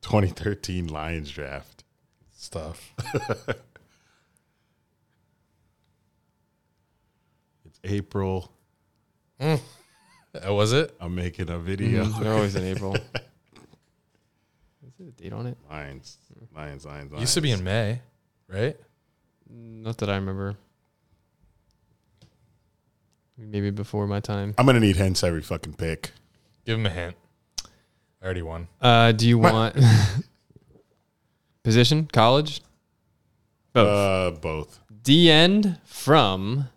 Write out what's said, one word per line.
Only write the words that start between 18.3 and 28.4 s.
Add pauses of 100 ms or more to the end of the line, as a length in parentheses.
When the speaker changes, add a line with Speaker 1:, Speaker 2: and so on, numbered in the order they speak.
Speaker 2:
right? (720)
Speaker 3:
Not
that
I
remember. (2750)
Maybe
before
my
time.
Speaker 1:
I'm
gonna
need
hints
every
fucking
pick. (540)
Speaker 2:
Give
him
a
hint. (1080)
I
already